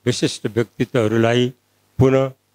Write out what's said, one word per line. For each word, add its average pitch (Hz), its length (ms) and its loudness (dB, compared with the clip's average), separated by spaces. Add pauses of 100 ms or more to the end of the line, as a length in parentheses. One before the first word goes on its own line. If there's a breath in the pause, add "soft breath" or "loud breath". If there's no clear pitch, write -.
विशिष्ट 127 420 -4
व्यक्तित्वहरूलाई 113 1080 -2 (460)
पुनः 135 320 2 (240)